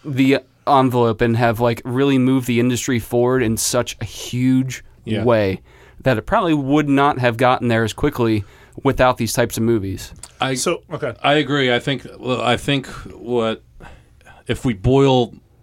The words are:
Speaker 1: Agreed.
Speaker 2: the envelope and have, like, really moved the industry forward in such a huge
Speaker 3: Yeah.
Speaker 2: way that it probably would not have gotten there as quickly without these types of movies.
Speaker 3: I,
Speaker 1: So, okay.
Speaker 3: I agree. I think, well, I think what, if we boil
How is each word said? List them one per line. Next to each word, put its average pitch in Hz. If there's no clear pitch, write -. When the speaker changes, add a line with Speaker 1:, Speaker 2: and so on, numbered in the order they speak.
Speaker 1:
Agreed. 147
Speaker 2:
the 135
envelope 120
and 117
have, 117
like, 120
really 135
moved 127
the 120
industry 123
forward 123
in 113
such -
a 113
huge 131
Speaker 3:
Yeah. 107
Speaker 2:
way 107
that 127
it -
probably 190
would 147
not 139
have 120
gotten 123
there 113
as 104
quickly 117
without 131
these 117
types -
of 117
movies. 98
Speaker 3:
I, 131
Speaker 1:
So, 165
okay. 135
Speaker 3:
I 139
agree. 139
I 120
think, 131
well, 120
I 120
think 143
what, 110
if -
we 123
boil 127